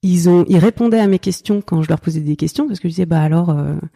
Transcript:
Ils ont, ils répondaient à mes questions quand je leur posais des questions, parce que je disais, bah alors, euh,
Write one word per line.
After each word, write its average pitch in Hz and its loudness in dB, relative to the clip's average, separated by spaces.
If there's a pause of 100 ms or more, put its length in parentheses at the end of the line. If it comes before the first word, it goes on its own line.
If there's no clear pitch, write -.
Ils 180 2
ont, 175 6
ils 185 4
répondaient 226 2
à 202 2
mes 190 2
questions 202 -4
quand 165 -2
je 156 -4
leur 170 0
posais 160 -4
des 151 -2
questions, 285 -4
parce 202 -6
que - -8
je 165 -6
disais, 180 -2
bah 160 0
alors, 160 0
euh, 147 -2 (220)